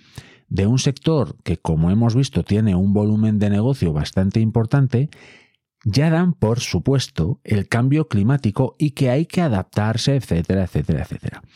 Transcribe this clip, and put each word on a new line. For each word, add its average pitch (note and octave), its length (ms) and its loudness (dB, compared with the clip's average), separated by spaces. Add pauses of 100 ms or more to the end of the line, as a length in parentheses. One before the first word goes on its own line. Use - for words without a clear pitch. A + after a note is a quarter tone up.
(480)
de G2 180 0
un B2 120 2
sector C3+ 640 -2
que, E2+ 120 -2
como E2 340 0
hemos A2+ 240 2
visto, B2+ 280 0
tiene G#2+ 320 2
un G2 180 2
volumen G#2+ 460 2
de G2+ 120 0
negocio G#2 420 0
bastante F#2+ 480 -2
importante, A#2 680 0 (760)
ya C3 260 0
dan E3+ 240 2
por A#2 260 -2
supuesto - 840 -2
el G2 240 -2
cambio C3+ 400 0
climático A2+ 720 0
y D3+ 120 0
que C3 200 0
hay D3+ 160 0
que - 140 -4
adaptarse, A2 760 0
etcétera, F#2 480 0
etcétera, D2+ 380 -2
etcétera. - 400 -12 (140)